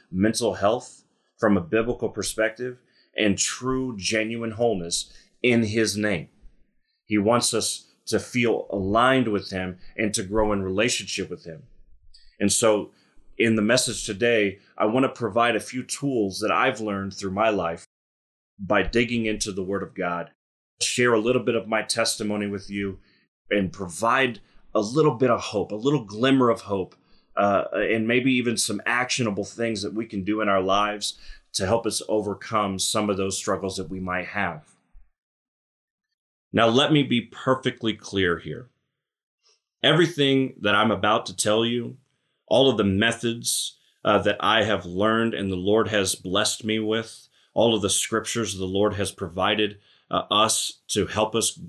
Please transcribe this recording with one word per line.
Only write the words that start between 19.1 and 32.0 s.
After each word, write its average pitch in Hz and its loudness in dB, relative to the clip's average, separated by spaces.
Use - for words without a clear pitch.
into 107 -4
the 95 -6
Word 95 -4
of 92 -12
God, 87 -4
share 123 2
a 110 4
little 120 2
bit 113 0
of 101 -2
my 110 0
testimony 104 -2
with 101 -8
you, 98 -6
and 101 0
provide 113 -2
a 107 4
little 131 2
bit 120 2
of 104 2
hope, 98 -4
a 101 -6
little 127 0
glimmer 123 4
of - 0
hope, 98 -6
uh, 101 2
and 110 0
maybe 123 2
even 120 0
some - -4
actionable 113 -2
things 113 -4
that 95 -6
we 110 -6
can 101 -8
do 107 -2
in 104 0
our 98 2
lives 101 -2
to 98 -2
help 113 0
us 104 -2